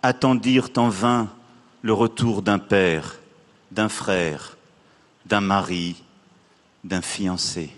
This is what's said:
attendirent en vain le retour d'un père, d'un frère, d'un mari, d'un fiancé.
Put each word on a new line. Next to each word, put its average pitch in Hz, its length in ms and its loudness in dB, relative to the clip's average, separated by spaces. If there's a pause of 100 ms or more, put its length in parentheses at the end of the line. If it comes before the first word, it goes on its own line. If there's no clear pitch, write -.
attendirent 127 720 2
en 120 120 4
vain 113 400 0 (540)
le 110 100 2
retour 110 500 0
d'un 101 180 2
père, 90 560 0 (560)
d'un 107 160 0
frère, 87 680 -4 (720)
d'un 104 140 0
mari, 90 560 0 (880)
d'un 92 180 -4
fiancé. 90 760 -6